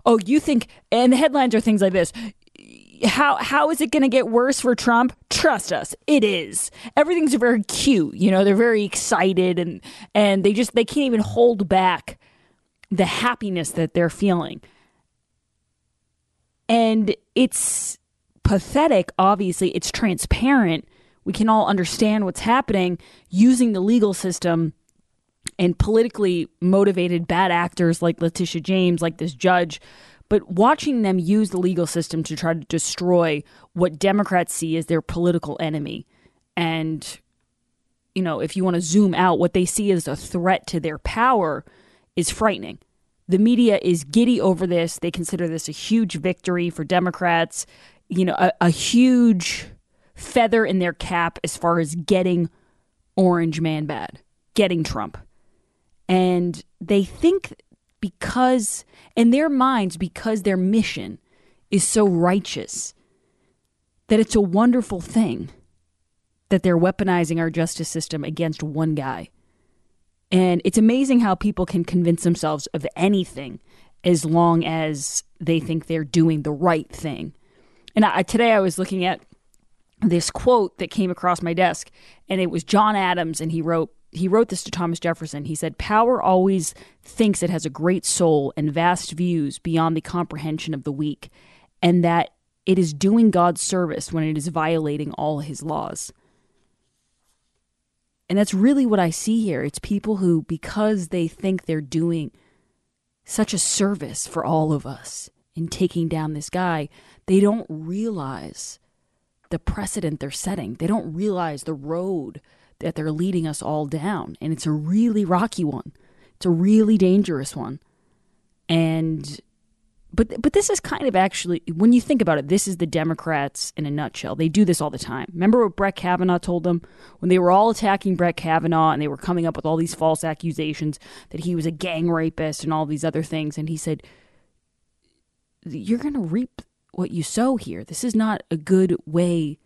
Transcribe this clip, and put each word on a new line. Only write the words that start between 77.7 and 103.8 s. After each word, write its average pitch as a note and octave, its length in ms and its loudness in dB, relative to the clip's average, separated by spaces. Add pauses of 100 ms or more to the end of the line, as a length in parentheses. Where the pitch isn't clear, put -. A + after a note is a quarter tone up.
And A3 100 4
I, F#3+ 180 0
today A3+ 300 2
I G#3+ 80 4
was F#3+ 180 0
looking F#3 260 -4
at F3+ 160 -2 (800)
this F3 300 0
quote A#3 480 0
that F3 120 -8
came F#3 200 -2
across F3+ 320 -2
my E3+ 100 -2
desk, E3+ 380 0 (380)
and F#3+ 120 -2
it F3+ 100 0
was D#3+ 140 -4
John G#3+ 320 2
Adams, F3 440 -2
and D#3+ 120 -4
he E3 100 -2
wrote, D#3+ 320 -2 (160)
he E3+ 160 -4
wrote G#3 220 2
this F#3 160 -8
to A#3+ 60 -12
Thomas E3+ 280 -4
Jefferson. D#3+ 460 -6
He D#3 100 -8
said, D#3 240 -8
"Power A3+ 420 2
always F#3 540 2 (280)
thinks - 400 0
it F3 80 -2
has D#3+ 140 -4
a D#3 60 -6
great E3+ 340 -2
soul D3+ 520 2
and D3+ 160 -2
vast F3 400 0
views D#3+ 460 -2
beyond E3 380 0
the D#3+ 60 -4
comprehension D#3 720 -6
of C3+ 100 -10
the D3 80 -6
weak, D3 380 -6 (500)
and F3 240 4
that E3+ 260 0 (360)
it F#3+ 120 2
is E3 140 0
doing G#3 380 4
God F3 280 2
service - 540 -4
when D#3+ 120 -2
it D#3 120 -2
is D3+ 120 -6
violating D#3 640 -2
all D3+ 280 -4
his D3 220 -12
laws." - 500 -8 (2250)
And F#3+ 100 0
that's G3+ 160 2
really C4 320 4
what G#3+ 140 2
I E3+ 100 2
see A3 320 -2
here. F3+ 200 -2
It's C#3+ 160 -8
people G#3 380 -4
who, F3 260 2
because G3+ 640 -4
they E3+ 200 -2
think F#3 360 -4
they're D#3 160 -4
doing D#3+ 520 -4 (920)
such - 300 -2
a G3 40 -2
service F#3+ 680 -2